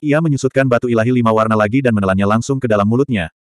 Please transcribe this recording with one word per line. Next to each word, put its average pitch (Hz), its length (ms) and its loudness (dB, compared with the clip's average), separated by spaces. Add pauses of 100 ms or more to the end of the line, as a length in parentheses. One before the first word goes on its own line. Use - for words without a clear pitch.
Ia 151 200 0
menyusutkan 139 440 0
batu 123 240 0
ilahi 117 240 0
lima 117 200 2
warna 110 240 2
lagi 107 240 0
dan 123 120 0
menelannya 101 440 0
langsung 131 240 -4
ke - 80 -6
dalam 104 160 2
mulutnya, 113 480 -2 (100)